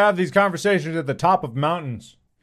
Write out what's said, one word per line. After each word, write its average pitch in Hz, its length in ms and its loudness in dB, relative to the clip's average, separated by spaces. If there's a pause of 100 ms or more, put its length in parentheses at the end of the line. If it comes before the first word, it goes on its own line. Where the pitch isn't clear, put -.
have 208 120 2
these 175 140 -2
conversations 185 640 0
at 160 120 -4
the 139 80 -2
top 180 280 2
of 117 120 -8
mountains. 143 600 -6 (280)